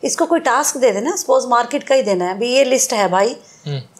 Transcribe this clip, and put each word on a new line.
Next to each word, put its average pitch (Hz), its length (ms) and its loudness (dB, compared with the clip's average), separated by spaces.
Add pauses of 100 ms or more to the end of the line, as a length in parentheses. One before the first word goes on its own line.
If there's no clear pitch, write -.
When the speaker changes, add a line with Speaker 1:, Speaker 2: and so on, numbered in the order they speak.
Speaker 1:
इसको 320 220 -2
कोई 330 140 0
task 277 360 0
दे 247 140 4
देना, 233 260 -2
suppose 262 300 0
market 240 360 0
का - 120 0
ही 262 80 4
देना 190 220 0
है, 185 140 -4
भी 240 140 -2
ये 269 120 4
list 254 280 0
है 202 160 0
भाई, 196 280 2 (300)
Speaker 2:
हम्म। 143 140 -6 (200)